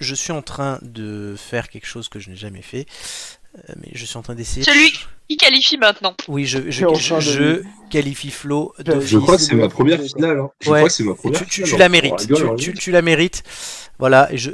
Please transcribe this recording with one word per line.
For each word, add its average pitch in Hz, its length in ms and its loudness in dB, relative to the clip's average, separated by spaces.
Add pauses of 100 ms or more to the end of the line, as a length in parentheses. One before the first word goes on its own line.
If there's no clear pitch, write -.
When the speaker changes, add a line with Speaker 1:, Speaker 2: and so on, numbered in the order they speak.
Speaker 1:
je 139 140 -8
suis - 180 -6
en 156 80 -6
train 135 400 -8
de 104 560 -12
faire 117 320 -10
quelque - 180 -18
chose 117 220 -12
que - 100 -16
je 98 120 -18
n'ai 92 60 -18
jamais 101 260 -16
fait, 131 240 -12 (680)
euh, - 200 -20
mais - 160 -20
je 117 140 -14
suis - 100 -14
en 117 60 -12
train 120 120 -12
d'essayer 117 300 -4
de - 60 2
Speaker 2:
Celui 294 180 6
Speaker 1:
ch- - 200 -6 (200)
Speaker 2:
qui 302 100 -4
qualifie 269 400 2
maintenant. 208 360 2 (140)
Speaker 1:
Oui, 143 160 -4
je, 131 260 -4
je, 127 100 -6
Speaker 3:
T'es 185 60 2
en 165 80 6
Speaker 1:
je, 160 200 0
Speaker 3:
train 160 40 0
de 156 40 0
Speaker 1:
je 147 400 2 (260)
qualifie 139 420 -2
Flo 143 460 -6
Speaker 3:
T'as 131 60 -16
Speaker 1:
d'office. 139 280 0
Speaker 4:
Je 107 80 6
crois 175 180 8
que 170 60 -2
c'est - 120 0
ma 110 140 4
première 151 320 2
Speaker 3:
quoi. 143 80 -6
Speaker 4:
finale, 151 320 0
hein. 139 100 -8 (100)
Je - 100 0
Speaker 1:
Ouais, 151 100 6
Speaker 4:
crois 156 80 6
que 175 60 0
c'est - 100 -2
ma 101 80 0
Speaker 1:
et - 20 -8
Speaker 4:
première 135 260 -4
Speaker 1:
tu, 185 60 -6
tu, - 60 -10 (120)
Speaker 4:
finale, 175 60 -2
Speaker 1:
tu - 40 2
Speaker 4:
hein. 185 40 4
Speaker 1:
la 185 80 10
Speaker 4:
On - 40 2
Speaker 1:
mérites, 147 300 2
Speaker 4:
rigole, 117 160 2
Speaker 1:
tu, 156 80 0
Speaker 4:
on 117 120 -2
Speaker 1:
tu, 127 140 -6
Speaker 4:
rigole. 190 120 -10
Speaker 1:
tu - 80 -6
la 175 120 6
mérites. 165 400 0 (560)
Voilà, 131 340 6
et - 40 -4
je, 123 180 -8